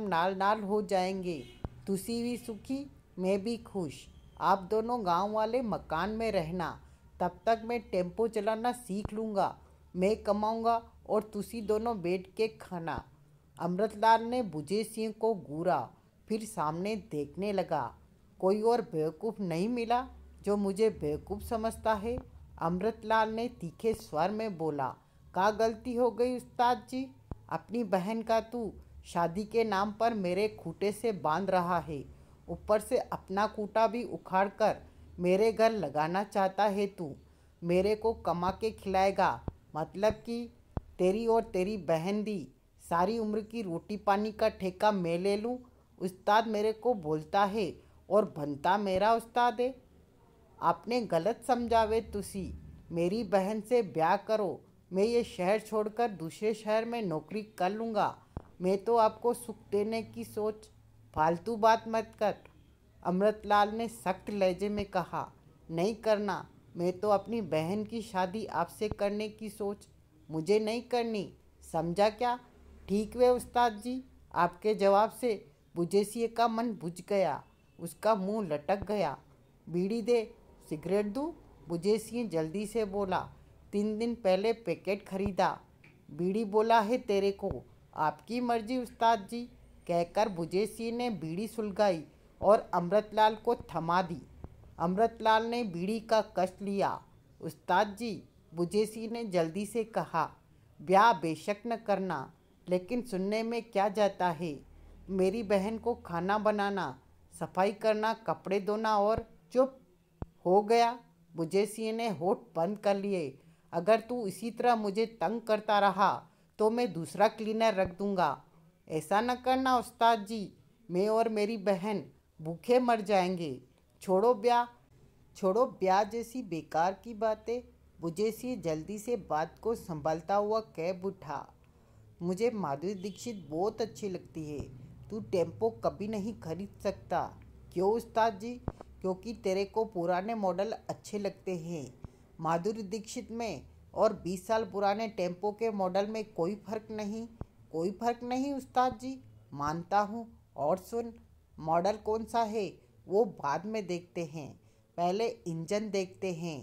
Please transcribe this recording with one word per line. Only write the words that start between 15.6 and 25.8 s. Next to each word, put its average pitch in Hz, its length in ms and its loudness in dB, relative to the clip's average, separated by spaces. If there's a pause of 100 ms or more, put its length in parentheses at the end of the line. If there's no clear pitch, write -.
फिर 214 180 -2
सामने 175 500 -2 (140)
देखने 151 420 -4
लगा। 170 320 0 (560)
"कोई 196 220 4
और 233 200 4
बेवकूफ़ 165 600 -4
नहीं 175 260 0
मिला 240 380 0 (360)
जो 202 140 2
मुझे 202 340 2
बेवकूफ़ 151 540 -4
समझता 226 500 -2
है?" 226 240 -4 (440)
अमृतलाल 220 680 2
ने 226 180 -4 (120)
तीखे 220 340 -2
स्वर 165 360 -2
में 214 280 -4
बोला। 147 360 -2 (400)
"का 196 180 4
गलती 226 420 0